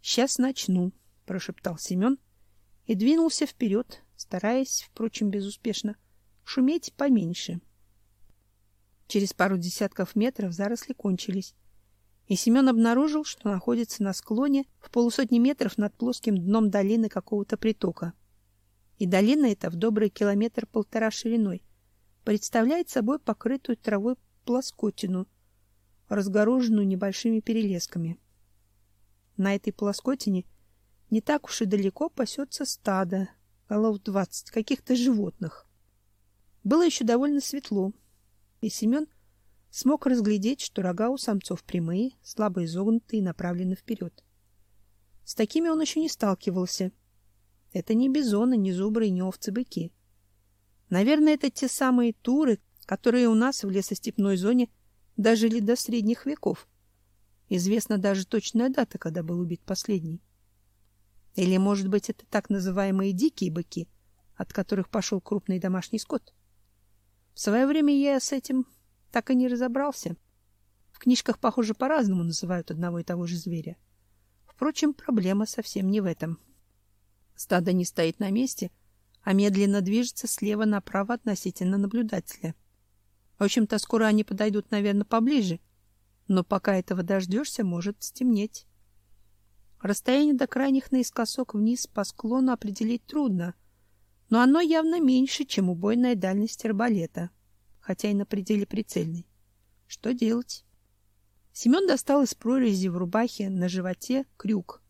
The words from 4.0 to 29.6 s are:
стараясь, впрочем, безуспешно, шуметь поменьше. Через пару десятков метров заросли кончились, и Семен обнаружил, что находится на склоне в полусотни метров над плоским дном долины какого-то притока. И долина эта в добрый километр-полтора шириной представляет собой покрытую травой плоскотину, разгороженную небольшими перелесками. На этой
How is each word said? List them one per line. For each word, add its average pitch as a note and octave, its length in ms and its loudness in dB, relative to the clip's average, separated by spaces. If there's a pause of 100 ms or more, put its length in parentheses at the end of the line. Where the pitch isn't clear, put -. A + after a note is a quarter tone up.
стараясь, A#3 760 -2
впрочем, A3 380 -4
безуспешно, G3+ 680 -6 (480)
шуметь C#4 540 0
поменьше. F3 640 0 (1500)
Через G3+ 240 0
пару F#3+ 260 0
десятков F3+ 600 -4
метров G#3 340 -2
заросли G3+ 400 -6
кончились, F#3 640 -4 (720)
и G3 80 0
Семен C4 340 4
обнаружил, B3+ 540 4
что - 260 -6
находится A3+ 520 -2
на G3 120 -2
склоне C#4 520 0 (140)
в - 100 -20
полусотни A#3+ 480 2
метров A#3+ 400 2
над G#3 160 -2
плоским F#3+ 440 -2
дном G3+ 340 2
долины G#3 360 2
какого-то G#3 480 -4
притока. F#3 580 -4 (840)
И G#3 80 -2
долина G#3+ 400 4
эта G3+ 240 0
в E3+ 60 -8
добрый G#3+ 340 2
километр-полтора G#3+ 1000 -2
шириной G#3+ 500 -2 (640)
представляет A#3+ 680 0
собой C4 300 0
покрытую A#3+ 580 -4
травой G#3+ 380 -2 (300)
плоскотину, G#3 800 -4 (800)
разгороженную G#3 800 2
небольшими G3 540 0
перелесками. F#3 760 -2 (1200)
На G3 180 2
этой G3+ 160 -4